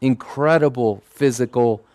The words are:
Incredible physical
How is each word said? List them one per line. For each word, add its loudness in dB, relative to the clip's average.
Incredible 0
physical -2